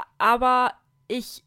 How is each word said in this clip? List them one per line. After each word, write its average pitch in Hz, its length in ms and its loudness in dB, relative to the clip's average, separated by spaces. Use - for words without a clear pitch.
aber 247 540 2
ich - 380 -8